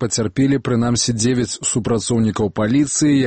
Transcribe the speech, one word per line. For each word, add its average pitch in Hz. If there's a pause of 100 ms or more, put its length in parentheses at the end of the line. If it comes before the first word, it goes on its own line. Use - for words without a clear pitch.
пацярпелі 131
прынамсі 120
дзевяць 117
супрацоўнікаў 113
паліцыі, 139